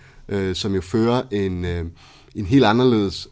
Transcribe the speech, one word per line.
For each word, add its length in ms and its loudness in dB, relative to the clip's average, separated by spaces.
øh, 260 -2
som 200 -4
jo 60 -2
fører 400 0
en... 340 -2
Øh, 200 -4
en 100 -6
helt 200 4
anderledes, 680 2